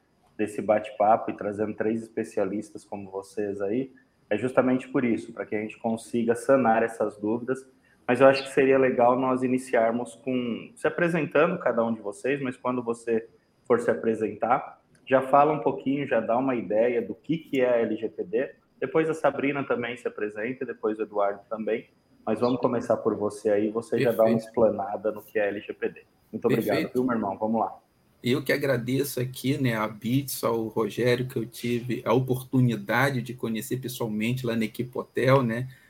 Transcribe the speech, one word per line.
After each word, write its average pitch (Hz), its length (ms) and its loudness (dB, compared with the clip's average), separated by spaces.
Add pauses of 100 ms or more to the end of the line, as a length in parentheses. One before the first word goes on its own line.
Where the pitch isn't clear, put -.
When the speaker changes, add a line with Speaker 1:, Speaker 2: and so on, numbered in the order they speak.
(360)
Speaker 1:
desse 104 240 -4
bate-papo 107 680 2
e - 60 -6
trazendo 104 380 -4
três 113 280 -2
especialistas 107 840 -6
como 101 260 -12
vocês 98 500 -6
aí, 117 320 -2 (360)
é 104 80 0
justamente 127 520 0
por 139 160 0
isso, 113 280 -2
pra 101 140 -8
que - 80 -8
a 107 60 -2
gente 107 180 -8
consiga 113 560 0
sanar 117 480 4
essas 113 340 -2
dúvidas, 120 480 -4 (440)
mas 123 120 4
eu 135 60 10
acho 135 160 6
que - 100 -12
seria 135 240 4
legal 127 400 4
nós 127 280 0
iniciarmos 120 720 0
com 120 580 -6
se - 140 -2
apresentando 170 720 0
cada 117 240 0
um 113 100 0
de 110 60 -12
vocês, 127 420 -4
mas 127 140 -6
quando 127 260 -4
você 117 460 -4 (360)
for 117 160 2
se - 100 -2
apresentar, 113 920 -2 (240)
já 131 180 4
fala 143 300 6
um 147 60 -2
pouquinho, 135 480 -2
já 123 140 2
dá 113 180 0
uma 135 160 0
ideia 113 480 2
do 101 140 -8
que, - 200 -2
que 139 240 -2
é 123 80 4
a 120 120 4
L 107 160 -2
G 107 120 -4
P - 140 -8
D, - 320 -2 (260)
depois 160 300 0
a 151 40 0
Sabrina 139 500 -2
também 120 320 -4
se - 100 -8
apresenta, 107 580 -6
depois 113 340 -4
o 110 40 -2
Eduardo 101 380 -2 (100)
também, 110 380 -4 (360)
mas 110 140 -2
vamos 123 220 0
começar 117 360 0
por 107 200 0
você 104 340 -2
aí, 104 200 2
você 117 280 -4
já 120 140 2
dá 104 100 4
uma 113 80 6
Speaker 2:
Perfeito. 117 180 0
Speaker 1:
explanada 104 640 0
no 104 100 -8
que - 180 -6
é 104 40 2
a 101 40 2
L 101 140 -4
G - 120 -12
P 113 160 -4
D. - 140 -12 (280)
Muito - 140 -8
obrigado, 113 220 2
Speaker 2:
Perfeito. - 280 0
Speaker 1:
viu, 123 100 0
meu 123 120 0
irmão? 101 200 -2
Vamos 110 240 0
lá. - 160 -4 (460)
Speaker 2:
Eu 127 200 0
que - 100 -2
agradeço 135 680 -2
aqui, 131 380 -2
né, 120 180 0
a 107 120 -2
Bits, 123 560 -2
ao 113 240 0
Rogério, 120 580 0
que 131 100 -8
eu 113 80 -4
tive 120 600 -4
a - 80 2
oportunidade 123 1080 2
de 120 140 -8
conhecer 113 440 -4
pessoalmente 120 680 -4
lá 113 80 -2
na 113 100 0
Equipe 123 320 -6
Hotel, 131 460 2
né, 120 260 -2 (220)